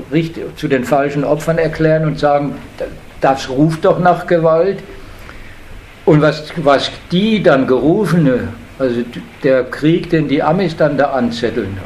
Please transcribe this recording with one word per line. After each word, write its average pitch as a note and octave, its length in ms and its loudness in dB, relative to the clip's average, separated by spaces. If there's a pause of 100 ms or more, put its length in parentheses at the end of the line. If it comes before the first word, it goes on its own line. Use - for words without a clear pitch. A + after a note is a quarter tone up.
(120)
richt-, D#3+ 280 -2 (180)
zu D3+ 100 -4
den C3+ 160 0
falschen C#3+ 400 0
Opfern D3+ 340 0
erklären D#3+ 480 0
und C#3 140 -2
sagen, C#3+ 340 2 (680)
„Das C3+ 280 0
ruft D#3 360 2
doch F#3 120 4
nach F3 300 2
Gewalt.“ E3 560 2 (1200)
Und D3+ 160 4
was, D3+ 220 2 (140)
was C#3+ 340 2 (200)
die G#3 300 2
dann C#3+ 240 4
Gerufene, C#3 840 2 (280)
also B2 240 -2 (420)
der C3 200 4
Krieg, D#3+ 480 0
den D#3 160 2
die C#3 160 0
Amis E3 320 0
dann D3 220 0
da C#3 140 2
anzetteln, A#2 760 -2